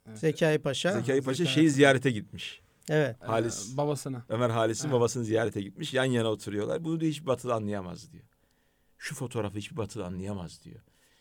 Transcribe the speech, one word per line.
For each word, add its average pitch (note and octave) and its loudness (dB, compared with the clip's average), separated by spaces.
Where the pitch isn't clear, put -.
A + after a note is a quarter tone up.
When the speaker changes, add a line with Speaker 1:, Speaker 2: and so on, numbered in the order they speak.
Speaker 1:
evet. A2 -16
Speaker 2:
Zekai D#3 2
Paşa. D3+ -2
Speaker 3:
Zekai C3+ 0
Paşa C3 -2
Speaker 1:
Zekai C3 0
Speaker 3:
şeyi D#3 6
Speaker 1:
Paşa. D3 4
Speaker 3:
ziyarete C#3 6
gitmiş. - -8
Speaker 2:
Evet. D3 2
Speaker 1:
Ee, - -16
Speaker 3:
Halis. A2+ -2
Speaker 1:
babasını. C#3 -2
Speaker 3:
Ömer A2+ 2
Halis'in A2+ 2
Speaker 1:
Evet. B2+ 2
Speaker 3:
babasını A#2+ 2
ziyarete G#2+ 0
gitmiş. C3+ -8
Yan B2+ 2
yana A#2+ 2
oturuyorlar. G#2 -2
"Bunu," D#3+ -2
diyor, D#3+ 0
"hiçbir C#3+ -12
Batılı B2 0
anlayamaz." G2+ -4
diyor. - -20
"Şu - -10
fotoğrafı G#2+ -6
hiçbir - -10
Batılı G#2 -6
anlayamaz." F#2 -8
diyor. - -18